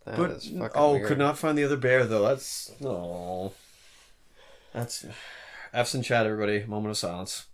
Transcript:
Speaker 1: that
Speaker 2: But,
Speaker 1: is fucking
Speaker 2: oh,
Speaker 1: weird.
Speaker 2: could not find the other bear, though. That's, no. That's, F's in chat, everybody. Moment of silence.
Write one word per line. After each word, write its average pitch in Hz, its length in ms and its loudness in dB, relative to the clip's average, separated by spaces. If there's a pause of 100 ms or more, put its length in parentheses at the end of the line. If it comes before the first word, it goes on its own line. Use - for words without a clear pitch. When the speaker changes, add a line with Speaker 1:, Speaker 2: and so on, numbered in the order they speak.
Speaker 1:
that 107 120 -8
Speaker 2:
But, 175 160 2
Speaker 1:
is - 160 -12
fucking 117 260 -4
Speaker 2:
oh, 147 200 6
Speaker 1:
weird. 131 120 2
Speaker 2:
could 143 120 2
not 147 200 2
find 156 200 2
the 143 60 4
other 143 120 2
bear, 127 280 6
though. 110 240 4
That's, - 520 -2
no. 90 720 -6 (1160)
That's, - 320 -8 (680)
F's 120 220 0
in 131 80 0
chat, 117 240 4
everybody. 104 380 0
Moment 107 260 -2
of 107 80 -2
silence. 90 560 -6